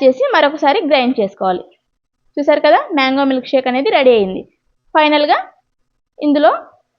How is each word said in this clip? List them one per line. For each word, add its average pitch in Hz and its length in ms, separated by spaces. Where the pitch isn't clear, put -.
చేసి 262 200
మరొకసారి 302 440
గ్రైండ్ 262 300
చేసుకోవాలి. 190 440
చూసారు 294 300
కదా, 330 120
మ్యాంగో 269 340
మిల్క్ 254 200
షేక్ 262 200
అనేది 269 260
రెడీ 254 220
అయింది. 190 220
ఫైనల్గా 302 420
ఇందులో 294 240